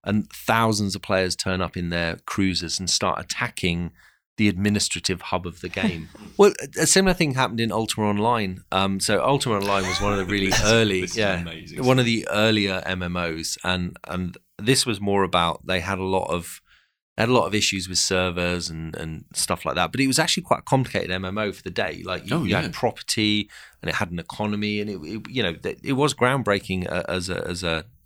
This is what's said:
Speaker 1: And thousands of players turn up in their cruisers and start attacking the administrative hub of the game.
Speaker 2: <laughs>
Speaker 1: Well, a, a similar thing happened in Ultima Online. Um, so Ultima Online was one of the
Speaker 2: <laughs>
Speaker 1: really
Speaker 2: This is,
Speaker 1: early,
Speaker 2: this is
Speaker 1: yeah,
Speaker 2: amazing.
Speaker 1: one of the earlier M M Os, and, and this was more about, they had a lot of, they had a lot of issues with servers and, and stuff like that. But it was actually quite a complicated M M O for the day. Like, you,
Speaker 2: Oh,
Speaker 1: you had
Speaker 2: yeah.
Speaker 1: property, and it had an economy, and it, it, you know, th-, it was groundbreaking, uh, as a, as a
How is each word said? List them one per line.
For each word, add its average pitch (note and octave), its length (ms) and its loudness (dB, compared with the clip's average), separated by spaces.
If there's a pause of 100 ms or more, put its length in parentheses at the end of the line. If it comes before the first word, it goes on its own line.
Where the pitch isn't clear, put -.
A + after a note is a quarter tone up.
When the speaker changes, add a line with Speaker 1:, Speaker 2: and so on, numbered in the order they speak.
Speaker 1:
And G#2 260 0
thousands A2 640 0
of G2 80 -8
players F#2 360 0
turn F#2 240 -2
up F2 160 -4
in F2 120 -2
their E2+ 360 -2
cruisers F2 560 0
and F#2 80 -4
start - 320 0
attacking F2 720 -2 (460)
the G#2+ 100 4
administrative G2 760 0
hub F2+ 240 -4
of E2+ 160 -8
the F#2 80 -8
game. E2+ 440 -2
Speaker 2:
<laughs> - 40 -20 (200)
Speaker 1:
Well, G3+ 240 8
a, C#3+ 220 -2
a D#3 40 4
similar F#3+ 260 6
thing D#3 200 0
happened A#2+ 260 0
in A2+ 100 0
Ultima G#2+ 380 0
Online. G#2 640 0
Um, G2 300 2
so G2+ 200 2
Ultima B2+ 360 2
Online G2 280 2
was F#2 140 -2
one G2+ 140 2
of G2 60 0
the F#2+ 60 -2
Speaker 2:
<laughs> F2+ 60 -4
Speaker 1:
really G2+ 140 2
Speaker 2:
This F#2+ 180 4
is, G#2 80 6
Speaker 1:
early, G#2+ 300 4
Speaker 2:
this F#2 100 -6
is - 60 -4
Speaker 1:
yeah, G2 240 2
Speaker 2:
amazing. E2 440 -8
Speaker 1:
one B2+ 140 6
of B2 60 4
the A#2 240 0
earlier G#2 560 2
M F#2 180 -2
M F2 140 -4
Os, E2 480 -4
and, F2+ 320 -2 (100)
and F2+ 300 -6 (200)
this B2 280 2
was G#2 160 -4
more G2+ 220 2
about, F2 440 0
they F2+ 140 0
had F#2 180 -2
a F#2+ 60 -4
lot F#2+ 240 0
of, F2 320 -6 (560)
they G#2+ 60 2
had A2+ 60 2
a B2+ 40 4
lot A2+ 140 6
of F#2+ 60 -2
issues G2 360 0
with F2+ 80 -2
servers F2 720 0
and, D#2+ 260 -8
and D#2+ 380 -8
stuff - 320 -2
like C#2+ 100 -2
that. E2+ 160 2
But A#2+ 80 -4
it C3+ 80 2
was C3 100 2
actually D#3+ 260 0
quite - 180 0
a - 20 -20
complicated G#2+ 480 0
M F#2 140 -4
M F#2+ 120 -4
O G#2+ 140 -2
for - 100 -14
the F#2 100 -8
day. F2 340 -4
Like, F#2 240 -6
you, C3 80 0
Speaker 2:
Oh, E3+ 80 -2
Speaker 1:
you G2+ 100 2
had F2+ 80 2
Speaker 2:
yeah. - 80 -4
Speaker 1:
property, G#2+ 760 0 (320)
and - 80 -4
it - 60 -2
had F#2+ 160 -2
an E2+ 80 -6
economy, G#2 600 -4
and G#2 100 -4
it, F#2+ 140 -8
it, G2+ 260 -10
you C3 140 -2
know, E2+ 120 0
th-, - 280 -6
it C3+ 100 -2
was C3+ 200 2
groundbreaking, G#2 760 0
uh, F2 200 -2
as F2+ 200 -4
a, F2 160 -4
as F2+ 200 -6
a D#2+ 180 -2 (220)